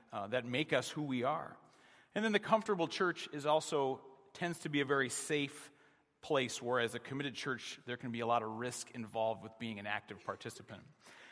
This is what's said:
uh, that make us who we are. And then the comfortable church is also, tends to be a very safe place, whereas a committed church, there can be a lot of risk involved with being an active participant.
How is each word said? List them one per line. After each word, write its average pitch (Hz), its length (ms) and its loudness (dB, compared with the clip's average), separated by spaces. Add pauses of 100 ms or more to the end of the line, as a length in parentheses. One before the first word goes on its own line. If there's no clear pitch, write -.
(120)
uh, 104 160 -4
that 120 180 0
make 127 280 0
us 131 160 2
who 151 140 -4
we 131 200 0
are. 151 320 -2 (600)
And 214 100 0
then 220 60 2
the 208 80 6
comfortable 208 480 4
church - 460 0
is 147 120 -4
also, 147 560 4 (320)
tends 170 260 -2
to 160 100 -4
be 143 120 4
a 139 40 4
very 135 240 4
safe - 600 -2 (520)
place, 131 360 2
whereas 120 360 2
a 120 40 -4
committed 139 360 -6
church, - 500 -6
there 123 120 -4
can 127 120 -6
be 117 120 -4
a 117 40 0
lot 117 160 4
of 110 80 -4
risk 117 460 -4
involved 113 480 -2
with 107 160 -12
being 113 180 -6
an 101 80 -10
active 104 400 -6
participant. 107 560 -8 (500)